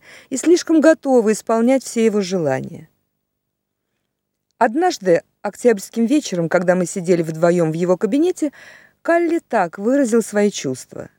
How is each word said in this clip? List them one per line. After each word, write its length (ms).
и 80
слишком 420
готовы 520
исполнять 520
все 220
его 160
желания. 680
Однажды, 680
октябрьским 640
вечером, 420
когда 280
мы 100
сидели 360
вдвоем 500
в 40
его 220
кабинете, 560
Калли 440
так 320
выразил 440
свои 280
чувства. 680